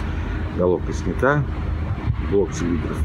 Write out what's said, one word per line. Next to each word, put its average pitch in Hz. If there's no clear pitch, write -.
Головка 90
снята. 131
Блок 92
цилиндров 80